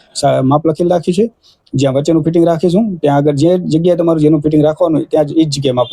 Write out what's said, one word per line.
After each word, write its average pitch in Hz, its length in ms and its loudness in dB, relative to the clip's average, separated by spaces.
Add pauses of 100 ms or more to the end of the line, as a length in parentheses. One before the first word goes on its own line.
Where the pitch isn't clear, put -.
(160)
સા-, 135 260 0
માપ 139 260 0
લખેલ 175 220 0
રાખી 175 240 -2
છે. 220 180 0 (420)
જ્યાં 131 200 0
વચ્ચેનું 151 300 0
ફિટિંગ 170 220 2
રાખીશું 180 520 0
ત્યાં 143 200 0
આગળ 147 140 2
જે 165 260 2
જગ્યાએ 170 400 0
તમારું 165 240 0
જેનું 151 200 2
ફિટિંગ 151 220 2
રાખવાનું 156 340 0
હોય - 80 -4
ત્યાં 156 200 0
જ 143 120 -6
એ 160 60 4
જ 160 60 -2
જગ્યાએ 139 240 -2
માપ 123 200 -2